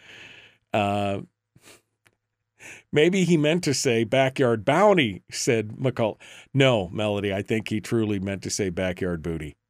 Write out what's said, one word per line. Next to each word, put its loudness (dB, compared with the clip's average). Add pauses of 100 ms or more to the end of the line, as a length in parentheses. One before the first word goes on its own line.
(720)
Uh, -2 (1700)
"Maybe 4
he 4
meant 2
to 0
say 0
backyard 0
bounty," 4
said -2
McCall. -2 (340)
No, 4
Melody, -2
I -4
think -4
he -4
truly -2
meant -6
to -8
say -2
backyard -4
booty. -8 (140)